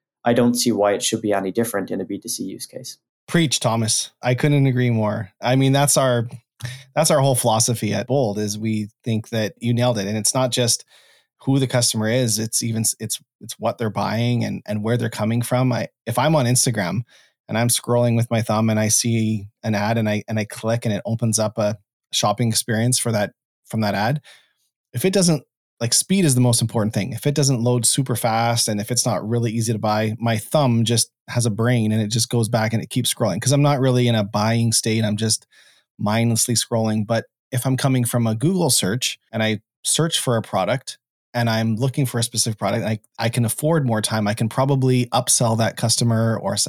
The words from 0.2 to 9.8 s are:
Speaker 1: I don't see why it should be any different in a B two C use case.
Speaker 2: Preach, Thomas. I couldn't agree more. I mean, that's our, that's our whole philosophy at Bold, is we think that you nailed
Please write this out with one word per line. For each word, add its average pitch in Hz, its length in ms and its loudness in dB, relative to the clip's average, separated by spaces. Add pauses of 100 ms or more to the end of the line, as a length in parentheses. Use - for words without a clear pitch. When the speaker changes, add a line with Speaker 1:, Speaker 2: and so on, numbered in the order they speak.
Speaker 1:
I 120 80 4
don't 120 220 4
see 120 160 0
why 101 220 4
it 90 80 -4
should - 200 -2
be 104 120 0
any 95 180 -2
different 101 400 -2
in 98 100 -4
a 92 40 -6
B 101 140 -8
two - 100 -14
C - 140 -8
use - 220 -10
case. - 320 -16 (300)
Speaker 2:
Preach, 165 320 2
Thomas. 113 520 -2 (100)
I 123 140 0
couldn't 147 300 4
agree 127 240 2
more. 107 420 -2 (100)
I 123 140 2
mean, 135 160 4
that's 143 260 2
our, 123 300 2 (680)
that's 156 160 2
our 151 120 4
whole 135 140 4
philosophy 110 580 0
at 101 140 -4
Bold, 123 300 0
is 104 200 -4
we 107 320 -4 (140)
think 113 260 -4
that 110 300 -2
you 117 140 0
nailed 120 240 2